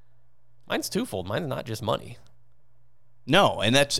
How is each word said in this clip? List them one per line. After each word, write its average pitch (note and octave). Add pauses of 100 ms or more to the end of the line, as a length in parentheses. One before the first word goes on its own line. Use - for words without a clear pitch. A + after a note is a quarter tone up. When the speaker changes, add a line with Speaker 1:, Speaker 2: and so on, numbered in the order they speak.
(680)
Speaker 1:
Mine's -
twofold. G#2
Mine's D3
not B2+
just A2
money. A#2 (1080)
Speaker 2:
No, B2+
and A2+
that's, C#3